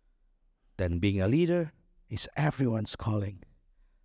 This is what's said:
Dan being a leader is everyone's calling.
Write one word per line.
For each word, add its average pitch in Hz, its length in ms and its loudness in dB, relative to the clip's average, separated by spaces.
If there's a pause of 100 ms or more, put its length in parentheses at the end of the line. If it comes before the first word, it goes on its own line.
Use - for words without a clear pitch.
(800)
Dan 87 240 0
being 98 160 2
a 92 80 2
leader 165 480 2 (320)
is - 320 -8
everyone's 123 560 0
calling. 104 480 -4 (640)